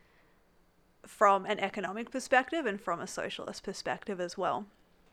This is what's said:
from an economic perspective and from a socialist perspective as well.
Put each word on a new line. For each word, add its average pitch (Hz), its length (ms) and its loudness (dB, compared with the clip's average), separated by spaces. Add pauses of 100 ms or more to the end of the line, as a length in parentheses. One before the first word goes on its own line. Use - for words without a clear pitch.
(1080)
from 196 400 6
an 202 120 0
economic 196 520 -4
perspective 262 560 2
and 202 140 -2
from 170 200 -2
a 123 60 -6
socialist - 580 -8
perspective 185 560 -6
as 175 160 -6
well. 185 300 0 (460)